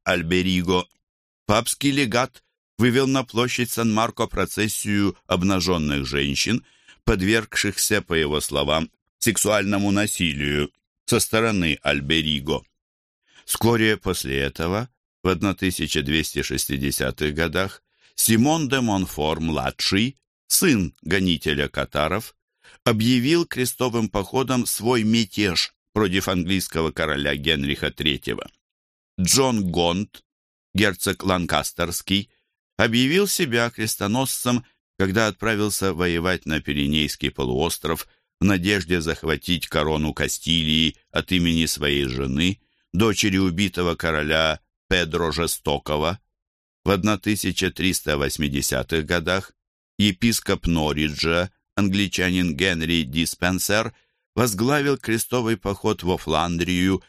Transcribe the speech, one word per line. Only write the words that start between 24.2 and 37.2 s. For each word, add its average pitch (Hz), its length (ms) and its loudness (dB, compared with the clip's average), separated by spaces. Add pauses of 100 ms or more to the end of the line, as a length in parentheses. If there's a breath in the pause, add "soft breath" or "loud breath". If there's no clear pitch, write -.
свой 117 380 0
мятеж 104 720 0 (180)
против 95 360 2
английского 87 640 0
короля 73 420 -2
Генриха 71 560 -2
третьего. 64 580 -4 (720)
Джон 107 500 2
Гонт, 87 520 0 (500)
герцог 98 520 0
Ланкастерский, 87 1080 -2 (460)
объявил 131 500 2
себя 120 440 0
крестоносцем, 117 960 -2 (340 soft breath)
когда 98 280 2
отправился 104 680 0
воевать 85 540 0
на 76 140 0
Пиренейский 71 720 0